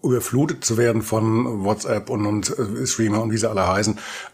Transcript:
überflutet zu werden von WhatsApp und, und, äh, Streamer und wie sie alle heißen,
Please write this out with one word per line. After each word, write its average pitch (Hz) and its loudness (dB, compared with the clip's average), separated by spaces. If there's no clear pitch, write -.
überflutet 135 0
zu 113 0
werden 117 4
von 110 0
WhatsApp 107 0
und, 107 -2
und, 104 -2
äh, 117 -2
Streamer 110 2
und 110 -2
wie 113 0
sie 110 0
alle 95 0
heißen, 104 0